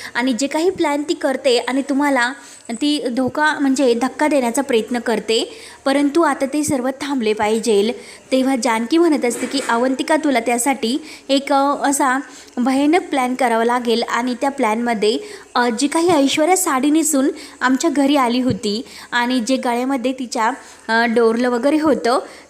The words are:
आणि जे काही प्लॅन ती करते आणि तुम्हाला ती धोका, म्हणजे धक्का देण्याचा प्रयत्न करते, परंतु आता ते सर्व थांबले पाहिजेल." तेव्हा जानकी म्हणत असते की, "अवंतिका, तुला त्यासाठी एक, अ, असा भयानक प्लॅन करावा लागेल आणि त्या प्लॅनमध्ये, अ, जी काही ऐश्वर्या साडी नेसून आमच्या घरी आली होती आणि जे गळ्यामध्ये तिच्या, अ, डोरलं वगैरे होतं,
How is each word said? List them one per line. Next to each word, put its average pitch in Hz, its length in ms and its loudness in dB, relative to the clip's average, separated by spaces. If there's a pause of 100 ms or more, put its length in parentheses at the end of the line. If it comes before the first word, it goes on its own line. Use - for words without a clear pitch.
(140)
आणि 254 180 0
जे 247 140 -2
काही 311 240 -2
प्लॅन 294 320 -2
ती 302 120 -4
करते 262 440 0
आणि 254 300 -2
तुम्हाला 269 440 0 (380)
ती 294 420 -2
धोका, 262 460 0
म्हणजे 269 360 2
धक्का 254 340 0
देण्याचा 269 340 0
प्रयत्न 240 360 -2
करते, 226 580 -2 (280)
परंतु 285 380 2
आता 277 240 0
ते 294 180 -2
सर्व 269 260 -2 (100)
थांबले 269 320 -2
पाहिजेल." 214 600 0 (400)
तेव्हा 262 300 2
जानकी 233 360 0
म्हणत 311 260 4
असते 240 220 -2
की, 180 220 -4
"अवंतिका, 262 480 0
तुला 285 240 0
त्यासाठी 240 580 0 (300)
एक, 277 240 0
अ, 277 220 2 (160)
असा 269 300 0 (360)
भयानक 277 540 2
प्लॅन 254 240 -2
करावा 233 300 2
लागेल 233 440 0
आणि 247 320 -2
त्या 277 100 0
प्लॅनमध्ये, 233 680 0 (360)
अ, 247 140 2 (120)
जी 285 60 2
काही 330 220 2
ऐश्वर्या 311 480 4
साडी 294 340 0
नेसून 294 400 2 (300)
आमच्या 262 300 2
घरी 277 260 2
आली 247 240 2
होती 220 440 -2 (280)
आणि 247 280 0
जे 254 160 0
गळ्यामध्ये 254 560 -2
तिच्या, 240 380 -4 (380)
अ, 226 180 2
डोरलं 233 440 2
वगैरे 269 300 2
होतं, 269 380 2 (320)